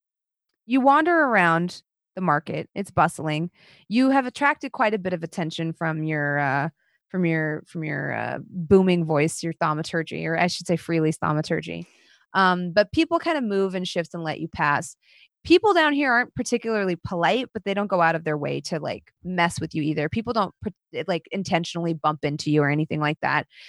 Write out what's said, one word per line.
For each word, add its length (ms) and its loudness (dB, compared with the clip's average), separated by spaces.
you 160 2
wander 360 6
around 640 2
the 60 -6
market. 540 -2
It's 160 -6
bustling. 600 0
You 220 2
have 160 2
attracted 460 -2
quite 220 0
a 60 -2
bit 140 -4
of 100 -4
attention 500 -4
from 300 -2
your, 360 0
uh, 300 0
from 160 0
your, 420 0
from 160 -8
your, 300 -6
uh, 260 -6
booming 560 4
voice, 380 0
your 100 -4
thaumaturgy, 720 -4
or 120 -2
I 100 2
should 200 -6
say 100 2
Freely's 400 0
thaumaturgy. 680 -4
Um, 400 2
but 180 2
people 280 0
kinda 220 -2
move 340 -2
and 120 -4
shift 260 -6
and 100 -8
let 160 -4
you 100 -8
pass. 460 0
People 300 6
down 200 4
here 180 2
aren't 240 0
particularly 600 -2
polite, 560 0
but 100 -10
they 100 -2
don't 140 -2
go 140 2
out 140 4
of 100 -4
their 120 -2
way 240 -4
to, 180 -6
like, 340 -10
mess 380 -2
with 120 -8
you 80 -4
either. 280 -2
People 240 -4
don't 280 -2
pr-, 460 -10
like, 240 -2
intentionally 640 -2
bump 320 -2
into 260 -2
you 100 4
or 80 2
anything 300 -2
like 220 -2
that. 260 -2